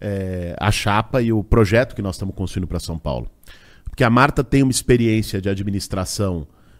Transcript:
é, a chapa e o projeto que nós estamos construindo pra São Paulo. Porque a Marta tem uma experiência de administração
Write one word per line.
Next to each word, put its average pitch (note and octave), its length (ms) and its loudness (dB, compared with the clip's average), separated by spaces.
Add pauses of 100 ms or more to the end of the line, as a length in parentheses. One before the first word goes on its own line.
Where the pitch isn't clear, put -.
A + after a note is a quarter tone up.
é, F#2 580 -6
a G#2 140 0
chapa A2 500 0
e A#2 100 2
o G#2+ 120 2
projeto A#2 500 4
que A2 80 -8
nós F#2+ 140 -4
estamos F#2+ 180 -6
construindo F#2 320 -4
pra E2+ 140 -6
São E2 180 -8
Paulo. A#1+ 320 -6 (540)
Porque - 180 -4
a A#2 80 4
Marta C3+ 320 4
tem C#3 200 2
uma C3 100 2
experiência A2 680 2
de F#2+ 80 -2
administração G2 1000 -4 (340)